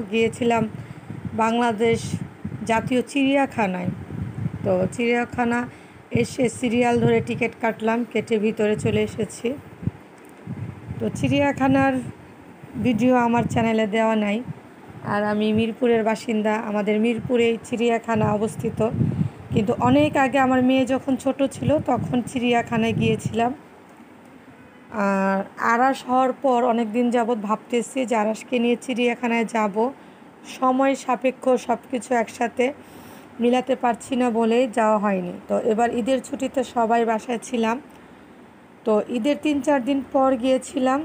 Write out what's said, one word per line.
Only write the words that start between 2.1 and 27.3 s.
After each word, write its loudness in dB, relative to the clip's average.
জাতীয় 0
চিড়িয়াখানায়। 0
তো 0
চিড়িয়াখানা 0
এসে 0
সিরিয়াল 0
ধরে 4
টিকিট -2
কাটলাম, 0
কেটে -2
ভিতরে 0
চলে 0
এসেছি। -6
তো -4
চিড়িয়াখানার 2
video 4
আমার 2
চ্যানেলে 2
দেওয়া 2
নাই। 0
আর 0
আমি 0
মিরপুরের 2
বাসিন্দা, 0
আমাদের 0
মিরপুরে 2
চিড়িয়াখানা 0
অবস্থিত। -4
কিন্তু 2
অনেক 6
আগে 2
আমার 4
মেয়ে 4
যখন 0
ছোট 0
ছিল -2
তখন 0
চিড়িয়াখানায় 0
গিয়েছিলাম। 0
আর 2
আরাস 2
হওয়ার 2
পর 4
অনেক 0
দিন 2
যাবৎ 0